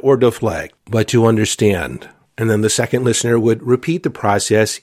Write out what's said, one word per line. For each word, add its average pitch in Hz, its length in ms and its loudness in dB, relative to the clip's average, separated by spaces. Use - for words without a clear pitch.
or 135 160 4
deflect, 110 560 -2
but 110 240 -2
to 117 160 2
understand. 104 840 0
And 113 100 -2
then 104 140 0
the 110 80 2
second 123 340 -2
listener 120 340 0
would 113 240 0
repeat 127 400 -2
the - 60 -4
process 107 760 0